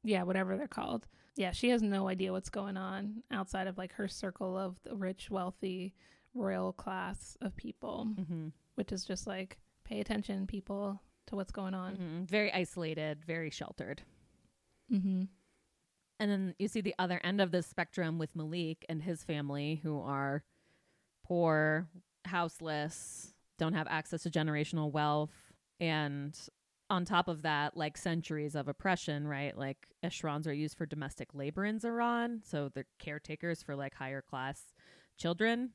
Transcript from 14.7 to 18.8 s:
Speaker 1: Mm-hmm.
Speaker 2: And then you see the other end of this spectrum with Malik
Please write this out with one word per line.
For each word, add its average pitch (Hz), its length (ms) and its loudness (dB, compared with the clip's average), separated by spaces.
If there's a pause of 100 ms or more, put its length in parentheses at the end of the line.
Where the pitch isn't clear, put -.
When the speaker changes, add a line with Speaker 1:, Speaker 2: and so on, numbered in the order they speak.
Speaker 1:
Mm-hmm. 190 320 4 (960)
Speaker 2:
And 208 100 2
then 190 280 2
you 196 80 2
see - 140 0
the 185 180 0
other 180 240 2
end 196 180 4
of 185 120 6
this 180 140 4
spectrum 170 520 0
with 156 160 -2
Malik 160 540 -2